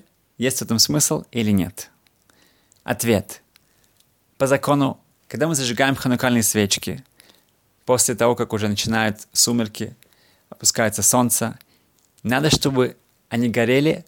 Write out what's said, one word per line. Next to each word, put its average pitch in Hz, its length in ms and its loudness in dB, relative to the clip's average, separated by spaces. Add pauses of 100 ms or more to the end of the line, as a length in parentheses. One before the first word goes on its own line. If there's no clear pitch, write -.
(400)
Есть 123 200 0
в - 40 -6
этом 113 160 -2
смысл 151 520 0
или 110 200 0
нет? 98 400 -2 (920)
Ответ. - 600 -2 (960)
По 135 80 2
закону, 139 520 0 (280)
когда 131 200 -2
мы 165 60 -2
зажигаем 135 420 0
ханукальные 123 480 0
свечки, - 600 -2 (840)
после 127 300 2
того, 117 200 2
как 110 160 -4
уже 107 160 -2
начинают 110 640 -2
сумерки, 113 640 -2 (540)
опускается - 540 -2
солнце, 120 560 0 (640)
надо, 135 260 0
чтобы 127 480 0 (320)
они 120 200 0
горели 131 580 2